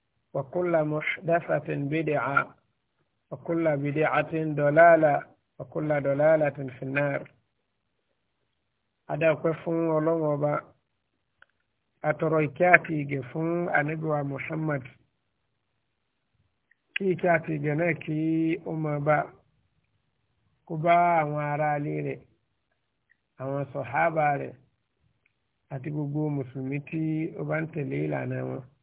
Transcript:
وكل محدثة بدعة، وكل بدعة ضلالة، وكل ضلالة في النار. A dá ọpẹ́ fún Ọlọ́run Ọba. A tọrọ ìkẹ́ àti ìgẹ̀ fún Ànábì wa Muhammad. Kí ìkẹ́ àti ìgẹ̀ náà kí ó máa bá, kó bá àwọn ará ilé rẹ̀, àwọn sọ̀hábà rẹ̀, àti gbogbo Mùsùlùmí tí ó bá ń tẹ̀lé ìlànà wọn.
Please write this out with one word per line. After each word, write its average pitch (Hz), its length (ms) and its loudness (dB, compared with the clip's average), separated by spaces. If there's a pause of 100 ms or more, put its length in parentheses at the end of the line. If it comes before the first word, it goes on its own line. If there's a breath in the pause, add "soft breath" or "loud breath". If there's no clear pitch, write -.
(340)
وكل 165 500 0
محدثة 151 920 -2
بدعة، 143 800 -2 (760)
وكل 160 460 0
بدعة 143 560 0
ضلالة، 156 880 6 (360)
وكل 151 420 -4
ضلالة 147 480 4
في 135 340 -8
النار. 139 480 -2 (1800)
A 151 80 -4
dá 160 160 4
ọpẹ́ 156 200 -2
fún 165 340 -2
Ọlọ́run 160 340 0 (120)
Ọba. 147 200 0 (1500)
A 151 100 2
tọrọ 156 340 0
ìkẹ́ 180 280 2
àti 165 260 2
ìgẹ̀ 139 200 -4
fún 165 480 -4
Ànábì 156 360 -2
wa 147 180 -2
Muhammad. 139 600 -4 (2000)
Kí - 80 -6 (100)
ìkẹ́ 175 220 0
àti 165 200 -4
ìgẹ̀ 147 200 -2
náà 170 180 0
kí 156 240 -6 (480)
ó 165 60 -6
máa 156 280 -4
bá, 147 180 2 (1500)
kó 170 120 -8
bá 170 180 4 (260)
àwọn 147 220 -2
ará 147 340 0
ilé 151 240 -4
rẹ̀, 139 180 -6 (1200)
àwọn 139 260 -6
sọ̀hábà 147 720 0
rẹ̀, 135 160 -8 (1160)
àti 139 180 -10
gbogbo 151 400 -4
Mùsùlùmí 135 500 -4
tí 160 220 -6 (360)
ó - 60 -8
bá 151 180 -2
ń 160 60 -4
tẹ̀lé 143 380 -6
ìlànà 131 380 -4
wọn. 131 180 -8 (220)